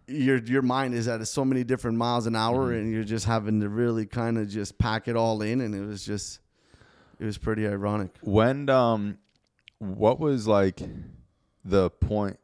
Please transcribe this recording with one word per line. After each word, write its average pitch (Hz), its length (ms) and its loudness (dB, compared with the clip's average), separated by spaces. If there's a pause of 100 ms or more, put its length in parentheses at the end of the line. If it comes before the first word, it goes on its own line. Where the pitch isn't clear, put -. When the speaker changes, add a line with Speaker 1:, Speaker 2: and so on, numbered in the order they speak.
Speaker 1:
your, 135 320 2
your 123 240 0
mind 127 320 0
is 117 140 -2
at 113 200 -4
so 139 160 -2
many 131 180 2
different 120 360 -2
miles 120 280 0
an 113 100 0
hour, 120 360 0
Speaker 2:
Mm-hmm. 113 120 -2
Speaker 1:
and 113 80 -2
you're 110 120 -2
just 104 220 -4
having 107 340 2
to 104 80 0
really 113 380 0
kinda 117 400 -2
just 101 320 -6
pack 110 280 0
it 120 80 -2
all 113 280 0
in. 113 180 0
And 107 140 -4
it 98 100 -6
was 101 220 -10
just, 104 320 -6 (800)
it - 80 -6
was 104 100 -6
pretty 107 300 -2
ironic. 101 560 -2
Speaker 2:
When, 127 480 2
um, 113 480 2 (600)
what 107 400 0
was, 139 280 0
like, 98 340 4 (840)
the 92 240 4
point 104 540 -2